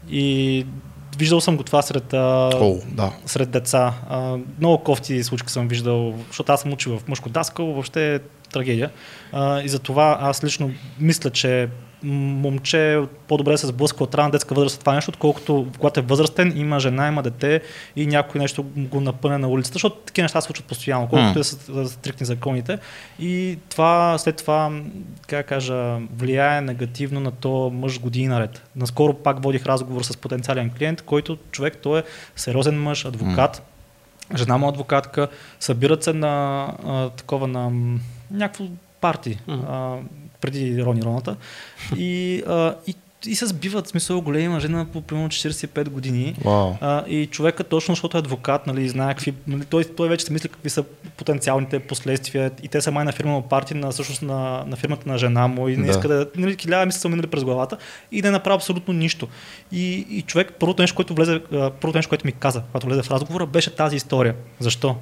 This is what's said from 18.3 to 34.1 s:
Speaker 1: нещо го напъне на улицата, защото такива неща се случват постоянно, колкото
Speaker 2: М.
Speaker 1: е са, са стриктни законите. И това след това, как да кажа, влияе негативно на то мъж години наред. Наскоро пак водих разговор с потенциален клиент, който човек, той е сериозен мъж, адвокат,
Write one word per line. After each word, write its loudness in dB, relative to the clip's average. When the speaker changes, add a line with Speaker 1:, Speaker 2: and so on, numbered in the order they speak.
Speaker 1:
нещо -2
го -2
напъне 0
на 0
улицата, 0
защото 0
такива -2
неща 2
се -6
случват -12
постоянно, -2
колкото 6
Speaker 2:
М. 4
Speaker 1:
е 2
са, -4
са -4
стриктни -8
законите. -2
И -4
това 4
след 0
това, 2
как -6
да -2
кажа, -2
влияе 2
негативно -4
на -2
то -2
мъж -4
години 0
наред. 0
Наскоро 2
пак 0
водих 0
разговор 0
с -6
потенциален -2
клиент, -2
който 0
човек, -4
той 0
е 0
сериозен 2
мъж, -2
адвокат, 0